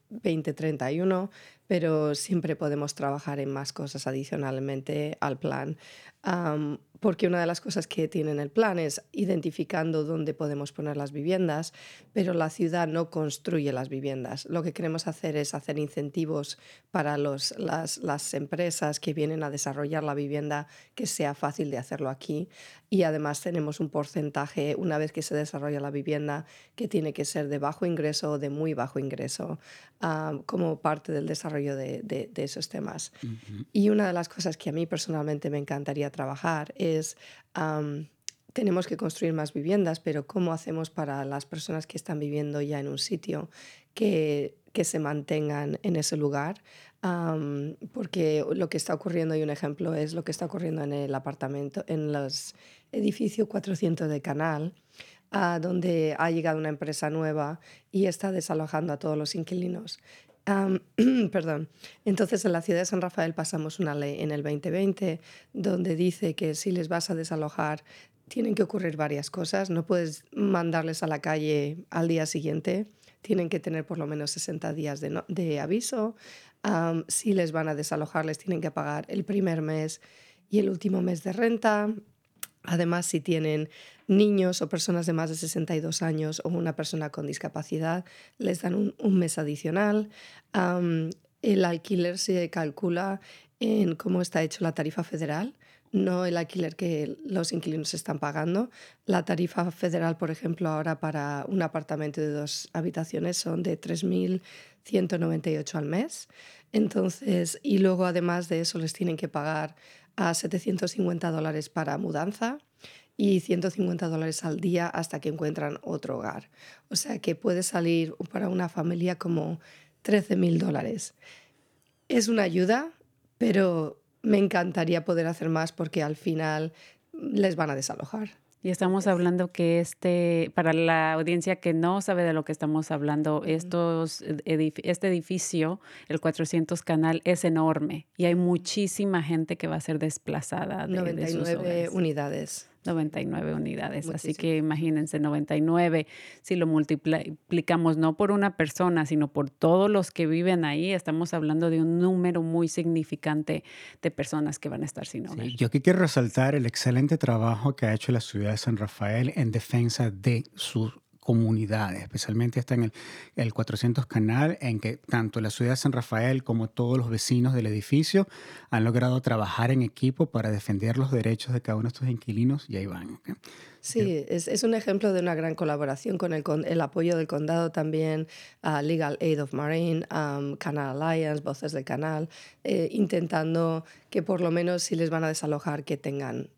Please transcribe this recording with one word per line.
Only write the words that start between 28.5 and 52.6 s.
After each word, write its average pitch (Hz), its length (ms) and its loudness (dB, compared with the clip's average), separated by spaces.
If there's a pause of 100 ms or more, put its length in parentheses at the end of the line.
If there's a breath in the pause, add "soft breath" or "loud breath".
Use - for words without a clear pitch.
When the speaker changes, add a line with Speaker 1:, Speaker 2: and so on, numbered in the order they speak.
Speaker 1:
muy 156 240 -2
bajo 127 240 -2
ingreso, 135 600 -6 (440 loud breath)
ah, 156 420 -2
como 165 360 0
parte 156 320 -2
del 143 140 0
desarrollo 147 500 -2
de, 135 260 -6
de, - 280 -6
de - 140 -4
esos - 240 -6
temas. - 440 -8 (100)
Speaker 2:
Ujú. 113 500 -10
Speaker 1:
Y 208 160 4
una 208 180 4
de 180 60 0
las 175 160 -2
cosas 165 300 -6
que - 100 -8
a 147 40 -2
mí 165 120 -2
personalmente 156 640 -4
me 147 80 -2
encantaría 143 540 -4
trabajar 147 680 -4
es, 156 400 -2 (380 loud breath)
am, 151 540 -4 (440)
tenemos 185 360 0
que 170 80 -4
construir 165 360 -2
más 151 220 -4
viviendas, 165 460 0
pero 147 260 -4
¿cómo 180 260 0
hacemos 160 380 -4
para 139 340 -4
las 139 220 -6
personas 160 400 -6
que - 100 -14
están 156 220 -6
viviendo 147 420 -2
ya 143 200 -2
en 139 80 -4
un 139 100 -6
sitio 160 500 -4 (460 loud breath)
que, 156 600 0 (160)
que 214 100 0
se 160 160 -2
mantengan 147 840 -2
en 190 100 0
ese 156 220 -2
lugar? 147 440 -2 (420 loud breath)
Am, 160 760 -2 (160)
porque 156 600 0
lo 175 160 0
que - 80 -4
está 165 160 -2
ocurriendo, 160 440 0
y 156 60 0
un 151 80 -2
ejemplo 151 440 -4
es 151 180 -2
lo 165 120 -6
que 160 80 -4
está 170 140 -6
ocurriendo 160 360 -4
en 143 100 -4
el 143 220 -2
apartamento, 143 720 -6
en 151 260 -2
los 139 420 -4 (380 loud breath)